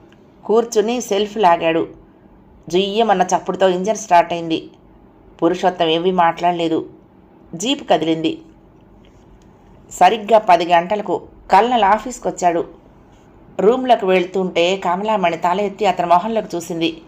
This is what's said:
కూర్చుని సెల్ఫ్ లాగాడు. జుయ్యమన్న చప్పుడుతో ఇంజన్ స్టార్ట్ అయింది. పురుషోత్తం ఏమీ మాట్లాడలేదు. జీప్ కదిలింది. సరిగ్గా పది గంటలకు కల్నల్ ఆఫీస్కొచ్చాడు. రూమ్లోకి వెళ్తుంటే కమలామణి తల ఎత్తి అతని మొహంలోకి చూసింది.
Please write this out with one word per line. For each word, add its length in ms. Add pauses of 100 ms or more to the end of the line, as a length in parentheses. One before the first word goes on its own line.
(440)
కూర్చుని 560
సెల్ఫ్ 360
లాగాడు. 520 (800)
జుయ్యమన్న 580 (100)
చప్పుడుతో 320
ఇంజన్ 280
స్టార్ట్ 360
అయింది. 360 (760)
పురుషోత్తం 440
ఏమీ 240
మాట్లాడలేదు. 800 (640)
జీప్ 360
కదిలింది. 500 (1500)
సరిగ్గా 480
పది 260
గంటలకు 580 (280)
కల్నల్ 340
ఆఫీస్కొచ్చాడు. 840 (920)
రూమ్లోకి 460
వెళ్తుంటే 680
కమలామణి 600
తల 240
ఎత్తి 260
అతని 200
మొహంలోకి 500
చూసింది. 520